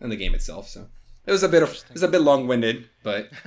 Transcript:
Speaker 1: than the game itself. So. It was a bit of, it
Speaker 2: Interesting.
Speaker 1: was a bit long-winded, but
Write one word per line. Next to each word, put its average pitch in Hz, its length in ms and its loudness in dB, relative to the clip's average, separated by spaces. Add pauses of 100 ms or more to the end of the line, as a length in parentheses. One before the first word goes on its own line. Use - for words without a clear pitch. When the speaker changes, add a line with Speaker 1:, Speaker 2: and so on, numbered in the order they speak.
Speaker 1:
than 120 100 -10
the 110 60 -6
game 92 180 0
itself. 82 340 -6
So. - 200 -20 (360)
It 196 60 -6
was 190 140 4
a 175 40 2
bit 165 140 6
of, 147 60 0
it - 40 -8
Speaker 2:
Interesting. - 220 -20
Speaker 1:
was 170 80 -4
a 180 60 2
bit 180 120 2
long-winded, 123 720 2 (140)
but 104 260 -6 (160)